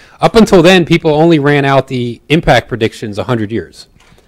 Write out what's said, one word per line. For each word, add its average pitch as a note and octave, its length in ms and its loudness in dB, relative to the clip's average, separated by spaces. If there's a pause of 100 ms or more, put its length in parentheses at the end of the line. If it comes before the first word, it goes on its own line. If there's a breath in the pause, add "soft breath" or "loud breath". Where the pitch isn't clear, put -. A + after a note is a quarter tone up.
(200 soft breath)
up D#3+ 140 -2
until G3+ 260 4
then, F3+ 240 4
people D#3+ 300 0
only E3 240 2
ran C#3+ 260 0
out C3+ 240 0
the B2 400 -8
impact D3 400 0
predictions A2 480 -6
a G2 80 -6
hundred A2 260 -4
years. - 380 -10 (400 soft breath)